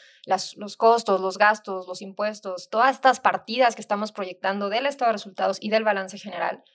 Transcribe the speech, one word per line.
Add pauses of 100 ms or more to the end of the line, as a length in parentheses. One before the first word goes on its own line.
(260)
las,
los
costos,
los
gastos,
los
impuestos,
todas
estas
partidas
que
estamos
proyectando
del
estado
de
resultados
y
del
balance
general, (100)